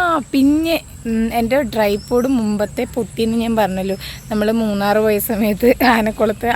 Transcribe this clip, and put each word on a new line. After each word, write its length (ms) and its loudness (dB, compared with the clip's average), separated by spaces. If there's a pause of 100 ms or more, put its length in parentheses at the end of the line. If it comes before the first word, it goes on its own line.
(320)
പിന്നെ, 440 2 (320)
ഉം, 180 0 (120)
എൻ്റെ 180 0 (180)
ട്രൈപോഡ് 640 0
മുമ്പത്തെ 480 -2 (100)
പൊട്ടിയെന്ന് 480 -2
ഞാൻ 160 -2
പറഞ്ഞല്ലോ. 380 0 (320)
നമ്മള് 320 0
മൂന്നാർ 440 0
പോയ 120 2 (100)
സമയത്ത് 420 2 (260)
ആനക്കുളത്ത് 600 0